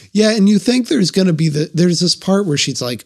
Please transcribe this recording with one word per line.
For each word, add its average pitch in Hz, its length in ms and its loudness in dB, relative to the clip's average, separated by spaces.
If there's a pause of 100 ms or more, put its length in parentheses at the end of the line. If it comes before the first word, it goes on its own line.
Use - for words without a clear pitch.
(120)
Yeah, 214 180 2
and 202 180 2
you 208 100 4
think 247 300 -2
there's 208 220 0
gonna 185 240 0
be 156 160 0
the, 147 240 -4
there's 175 260 2
this 175 160 0
part 196 300 -2
where 147 100 -2
she's 135 240 -4
like, 120 260 -8